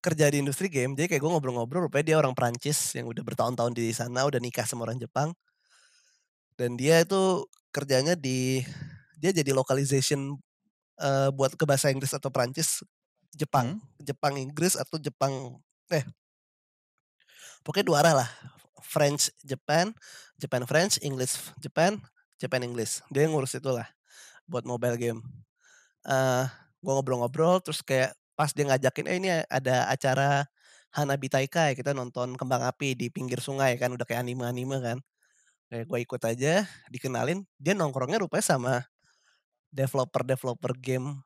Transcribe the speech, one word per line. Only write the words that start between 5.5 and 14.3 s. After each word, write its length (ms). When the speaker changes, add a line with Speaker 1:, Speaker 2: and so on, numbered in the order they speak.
Speaker 1:
Dan 200
dia 240
itu 440
kerjanya 480
di, 400
dia 120
jadi 240
localization, 800
eee, 360
buat 220
ke 100
bahasa 260
Inggris 220
atau 180
Prancis, 500
Jepang, 340
Speaker 2:
Mmm. 220
Speaker 1:
Jepang 380